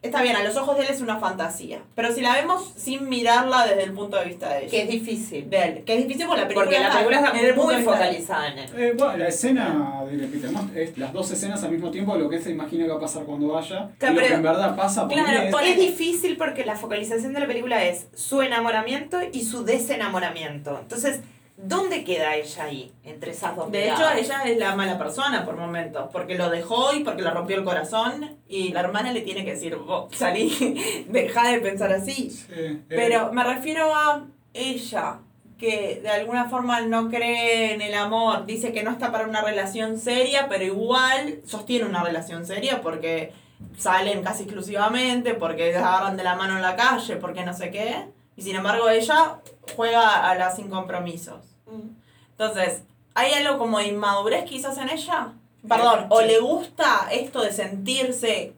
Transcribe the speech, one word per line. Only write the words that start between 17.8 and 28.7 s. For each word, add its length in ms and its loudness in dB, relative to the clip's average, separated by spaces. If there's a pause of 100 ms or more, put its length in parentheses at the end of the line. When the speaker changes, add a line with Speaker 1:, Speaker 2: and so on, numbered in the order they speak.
Speaker 2:
es 320 -2
su 280 0
enamoramiento 760 0 (140)
y 120 -4
su 200 -6
desenamoramiento. 1160 -2
Entonces, 400 -4 (360)
¿dónde 480 -2
queda 320 0
ella 280 -6
ahí, 280 -10 (100)
entre 280 -12
esas 260 -6
dos 160 -6
Speaker 1:
De 140 0
hecho, 100 2
Speaker 2:
miradas? 220 4
Speaker 1:
ella 260 -2
es 140 2
la 180 0
mala 220 0
persona 480 -2
por 100 -6
momentos, 560 -6
porque 240 -6
lo 140 0
dejó 440 2
y 80 -2
porque 200 -4
le 80 0
rompió 260 -2
el 80 -2
corazón, 720 -2 (100)
y 280 -4